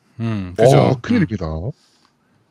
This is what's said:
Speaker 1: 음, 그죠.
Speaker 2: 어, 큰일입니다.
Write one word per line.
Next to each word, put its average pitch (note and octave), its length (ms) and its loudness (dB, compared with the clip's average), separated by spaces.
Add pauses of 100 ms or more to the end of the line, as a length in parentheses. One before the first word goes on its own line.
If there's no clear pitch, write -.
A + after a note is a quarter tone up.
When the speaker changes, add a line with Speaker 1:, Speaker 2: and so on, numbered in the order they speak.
(200)
Speaker 1:
음, G#2 380 -8
그죠. C3 200 6
Speaker 2:
어, B2+ 240 2
큰일입니다. D#3 440 -2 (1040)